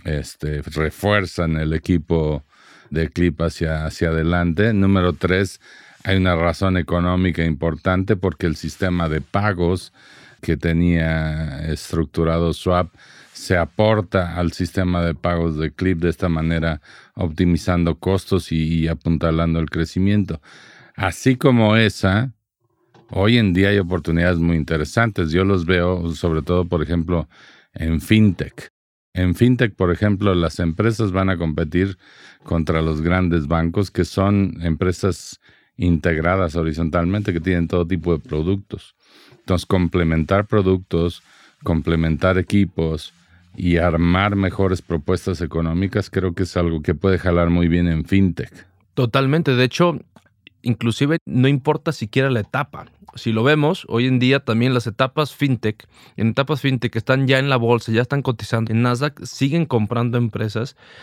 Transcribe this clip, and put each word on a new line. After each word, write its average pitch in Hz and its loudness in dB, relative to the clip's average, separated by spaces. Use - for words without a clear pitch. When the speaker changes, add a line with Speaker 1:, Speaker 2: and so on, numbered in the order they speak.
Speaker 1:
este, 73 -6
refuerzan 82 -2
el 78 -2
equipo 80 0
de 80 -2
Clip 87 0
hacia, 80 -4
hacia 82 -2
adelante. 87 0
Número 98 2
tres, 92 -2
hay 95 0
una 92 2
razón 87 0
económica 87 0
importante 85 0
porque 92 -2
el 78 -4
sistema 87 -2
de 78 -2
pagos 92 -2
que 80 -2
tenía 80 0
estructurado 82 -2
Swap 90 0
se - -2
aporta 90 0
al 87 0
sistema 90 -2
de 85 0
pagos 82 -2
de 78 -2
Clip 92 -2
de 85 0
esta 87 -2
manera, 80 -2
optimizando 87 0
costos 92 -2
y, 80 0
y 80 0
apuntalando 82 0
el 80 -4
crecimiento. 92 0
Así 110 0
como 117 4
esa, 110 2
hoy 110 4
en 104 4
día 95 4
hay 101 4
oportunidades 85 0
muy 85 2
interesantes. 82 0
Yo 90 2
los 95 2
veo, 87 0
sobre 80 -2
todo, 87 0
por 87 0
ejemplo, 85 -2
en 80 -2
fintech. 107 2
En 90 2
fintech, 120 2
por 90 2
ejemplo, 101 2
las 85 0
empresas 104 0
van 95 0
a 90 -2
competir 85 -2
contra 80 0
los 78 0
grandes 87 0
bancos, 82 -2
que 90 0
son 98 0
empresas 87 -4
integradas 85 0
horizontalmente, 85 -2
que 82 -4
tienen 85 0
todo 87 0
tipo 87 -2
de 80 0
productos. 85 -6
Entonces, - -2
complementar 90 0
productos, 92 0
complementar 82 2
equipos 85 0
y 85 2
armar 87 2
mejores 92 0
propuestas 87 -4
económicas, 85 -2
creo 92 -2
que 92 -2
es - -6
algo 82 0
que 82 0
puede 92 2
jalar 87 2
muy 87 4
bien 87 2
en 80 0
fintech. - 0
Speaker 2:
Totalmente. 135 2
De 127 4
hecho, 165 2
inclusive 123 0
no 123 2
importa 151 0
siquiera 131 0
la 117 0
etapa. - -6
Si 113 -4
lo 110 0
vemos, 151 2
hoy 120 0
en 127 2
día 131 4
también 120 0
las 123 0
etapas 131 -2
fintech, 120 -2
en 110 0
etapas 139 -2
fintech 131 -2
que 113 -4
están 131 0
ya 131 4
en 139 -2
la 135 2
bolsa, 117 0
ya 113 2
están 139 -2
cotizando 113 -4
en 113 2
Nasdaq, 123 -2
siguen 151 -2
comprando 117 -2
empresas 113 -4